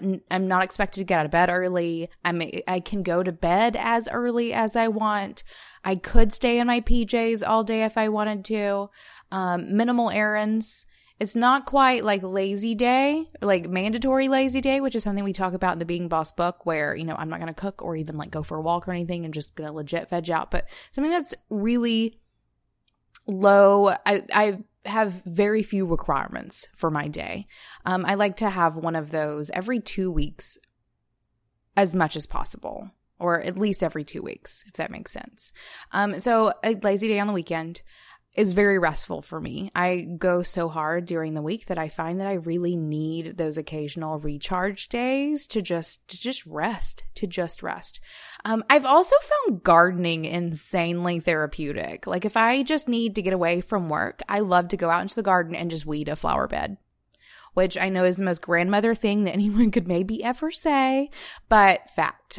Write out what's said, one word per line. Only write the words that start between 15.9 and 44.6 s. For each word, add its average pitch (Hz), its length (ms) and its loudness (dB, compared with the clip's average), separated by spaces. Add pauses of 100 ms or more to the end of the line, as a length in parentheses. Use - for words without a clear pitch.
Boss 160 240 -2
book 175 340 -2
where, 151 300 -2
you 165 80 -8
know, 160 120 -6
I'm 160 120 -8
not 165 100 -8
gonna 165 160 -10
cook - 260 -8
or 165 140 -6
even, 156 220 -6
like, 147 160 -10
go 156 100 -6
for 156 140 -8
a 156 40 -8
walk 170 280 -2
or - 20 -6
anything. 175 340 -6
I'm 160 60 -8
just 151 240 -10
gonna 151 180 -10
legit 160 360 -6
veg 170 240 -4
out. - 180 -2
But - 160 0 (240)
something 302 220 -2
that's 339 240 -2 (120)
really 226 720 0 (1080)
low, 202 600 8 (160)
I, 202 200 0 (100)
I 208 240 4 (260)
have 202 400 -2
very 208 380 2
few 190 240 -2
requirements - 880 -2
for 165 160 -2
my 147 160 -4
day. 151 400 -8 (380)
Um, 185 200 0
I 202 100 2
like 202 240 0
to 214 120 0
have 170 260 2
one 165 200 -2
of 151 160 -4
those 151 380 -4
every 220 280 -2
two 190 320 -4
weeks 147 480 -2 (1200)
as 190 180 2
much 165 220 0
as 151 100 -8
possible, - 640 -6 (280)
or 175 220 0
at 185 180 -6
least 202 240 0
every 160 220 -4
two - 180 -12
weeks, - 440 -10
if 190 80 -20
that - 160 -6
makes - 220 -12
sense. - 400 -12 (400)
Um, 202 280 0
so 220 320 4 (120)
a 226 180 2
lazy 202 260 0
day 208 120 2
on 202 60 0
the 214 60 -2
weekend 165 500 -6 (520)
is 208 200 2
very 202 240 6
restful 156 420 -2
for 160 180 -12
me. 156 360 -10
I 180 320 0 (100)
go 180 260 2
so 170 280 -2
hard 160 340 -2
during 160 300 -4
the 151 80 -6
week 185 240 -6
that 170 120 -4
I 160 120 -6
find 170 280 -6
that 196 80 -4
I 196 80 -2
really 175 420 -2
need 160 600 -6
those 156 220 -4
occasional 156 600 -8
recharge 180 680 -4